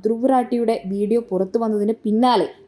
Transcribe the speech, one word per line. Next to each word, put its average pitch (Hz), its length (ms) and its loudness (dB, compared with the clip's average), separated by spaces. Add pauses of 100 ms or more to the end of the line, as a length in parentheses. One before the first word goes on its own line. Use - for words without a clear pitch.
ധ്രുവ് 233 240 0
റാട്ടിയുടെ 233 580 0
വീഡിയോ 202 340 0
പുറത്തു 190 380 -2
വന്നതിന് 214 340 0
പിന്നാലെ 220 560 0 (200)